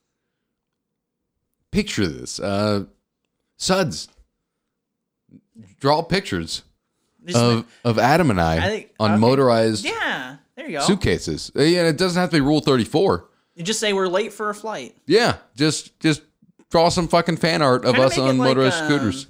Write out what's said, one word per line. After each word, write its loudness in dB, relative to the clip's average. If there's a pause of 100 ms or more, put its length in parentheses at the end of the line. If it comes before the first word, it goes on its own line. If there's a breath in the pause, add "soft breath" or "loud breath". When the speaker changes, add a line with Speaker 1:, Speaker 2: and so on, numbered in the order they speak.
(1700)
Speaker 1:
picture -2
this. -10
Uh, -2 (720)
Suds, -2 (1700)
draw 2
pictures -6 (640)
Speaker 2:
Just -2
Speaker 1:
of, 2
Speaker 2:
like, -6 (180 soft breath)
Speaker 1:
of 0
Adam 4
and 2
I 2
Speaker 2:
I -2
think, -6
Speaker 1:
on 0
Speaker 2:
okay. 2
Speaker 1:
motorized 2
Speaker 2:
Yeah, -6 (200)
there -16
you -8
go. -2
Speaker 1:
suitcases. -2
Uh, 0
yeah, 2
it 0
doesn't 0
have -2
to 0
be 4
Rule 2
thirty-four. 0 (260)
Speaker 2:
You -16
just -4
say -2
we're 0
late -2
for -8
a -10
flight. -12 (100)
Speaker 1:
Yeah, 2 (180)
just, -2
just 0 (480)
draw 4
some 0
fucking 0
fan 0
art 2
of 2
Speaker 2:
Kinda 4
Speaker 1:
us 0
Speaker 2:
make 0
it 4
Speaker 1:
on 2
Speaker 2:
like, 2
Speaker 1:
motorized 2
Speaker 2:
um, -4
Speaker 1:
scooters -2